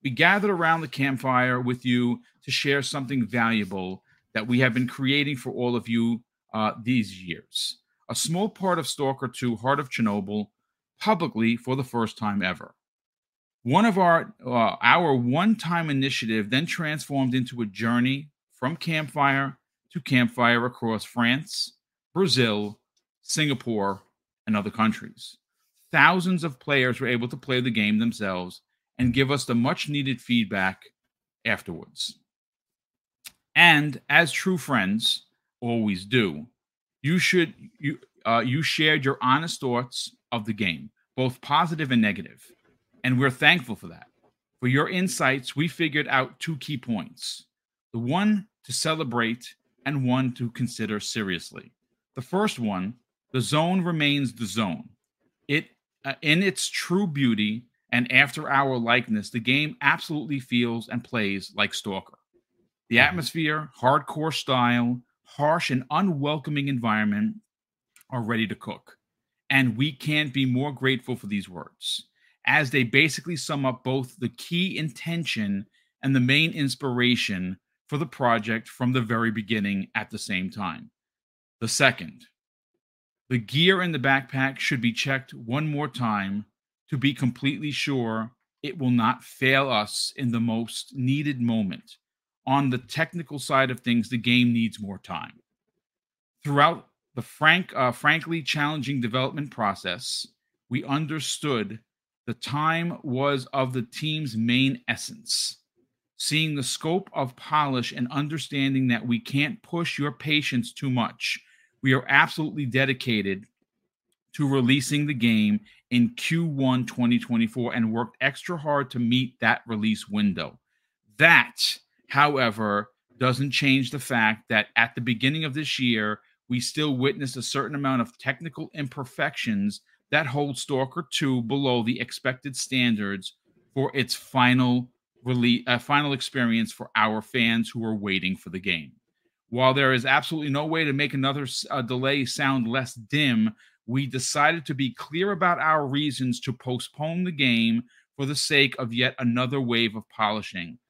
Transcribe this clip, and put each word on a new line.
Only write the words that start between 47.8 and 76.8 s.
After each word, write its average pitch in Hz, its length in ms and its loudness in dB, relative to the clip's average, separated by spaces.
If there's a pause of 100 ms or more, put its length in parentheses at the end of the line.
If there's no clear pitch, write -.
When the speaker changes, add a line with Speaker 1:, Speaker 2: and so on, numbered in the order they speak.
Speaker 1:
The 117 60 -4
one 190 480 0 (180)
to 123 80 -10
celebrate 120 840 -2 (300)
and 139 200 0
one 123 280 2
to 120 180 -4
consider 110 480 -4
seriously. - 720 -6 (440)
The 135 60 -8
first 196 380 0
one, 104 360 -2 (360)
the 131 80 -2
zone 170 440 2
remains 143 500 0
the 117 120 -8
zone. 92 440 -4 (580)
It, 151 200 -2 (360)
uh, 139 180 -8
in 156 220 4
its 190 240 0
true 190 400 0
beauty 117 580 0 (260)
and 123 200 0
after-hour 139 640 2
likeness, 117 520 0
the 120 100 -4
game 139 420 0
absolutely 151 580 -2
feels 120 500 -2
and 120 140 -6
plays 98 520 -4
like 104 180 0
Stalker. - 440 -8 (720)
The 117 80 4
Speaker 2:
Mm-hmm. 139 120 6
Speaker 1:
atmosphere, 156 600 -4 (100)
hardcore 151 540 0
style, 120 680 2 (220)
harsh 156 460 0
and 131 220 -2
unwelcoming 147 760 -2
environment 107 680 0 (720)
are 123 140 -6
ready 113 240 0
to - 80 -6
cook. - 420 -14 (520)
And 131 280 4
we 147 140 0
can't 151 420 -2
be 135 120 0
more 131 260 0
grateful 131 440 -2
for 107 120 -14
these 98 220 -4
words, - 580 -10 (380)
as 139 260 4
they 139 120 4
basically 147 520 2
sum 143 300 -4
up 127 180 -2
both 131 340 -4
the 120 120 -4
key 180 480 -2
intention 120 880 -4 (340)
and 135 140 2
the 127 60 6
main 143 320 4
inspiration 123 1040 0 (300)